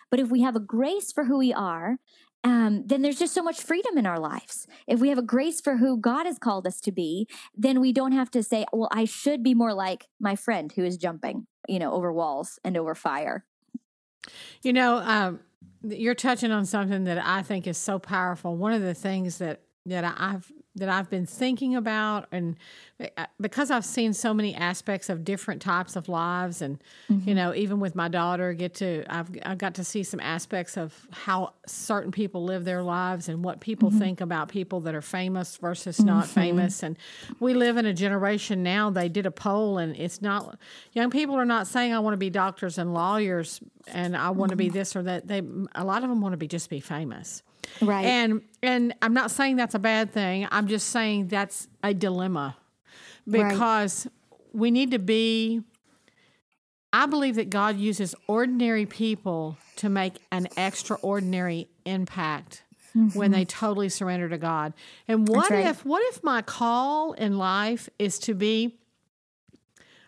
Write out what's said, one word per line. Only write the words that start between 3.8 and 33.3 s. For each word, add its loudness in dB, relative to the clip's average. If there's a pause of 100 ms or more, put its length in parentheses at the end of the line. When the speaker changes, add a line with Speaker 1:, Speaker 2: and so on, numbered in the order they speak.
Speaker 1:
in 4
our 0
lives. -8 (180)
If 2
we 6
have 4
a 2
grace 0
for 2
who 4
God 0
has -4
called 0
us -6
to -2
be, -2 (280)
then 4
we 6
don't 2
have 4
to 2
say, 0
"Well, 0
I 2
should 0
be 6
more 4
like -4 (100)
my 0
friend -2
who 0
is 0
jumping, -6 (200)
you 0
know, -2
over 0
walls -4
and -2
over -2
fire." -4 (1160)
Speaker 2:
You 2
know, 6
um, 0 (440)
you're -2
touching 2
on 2
something 0
that 0
I 0
think -4
is -4
so -2
powerful. -2
One 0
of 0
the -2
things -4
that, -6 (240)
that -4 (140)
I've -6 (260)
that -2
I've 0
been -2
thinking -2
about, -2
and, -2 (640)
uh, -6 (160)
because 0
I've 2
seen 0
so 0
many 0
aspects -4
of -4
different -6
types -2
of -8
lives, -2
and, -4 (340)
Speaker 1:
Mm-hmm. 2
Speaker 2:
you 4
know, 2
even 0
with -2
my 0
daughter, 0
get -6
to, -4
I've, -6 (140)
I've -6
got -4
to -8
see -4
some -8
aspects -6
of -6 (180)
how -4 (120)
certain -4
people -4
live -2
their -2
lives -2
and -4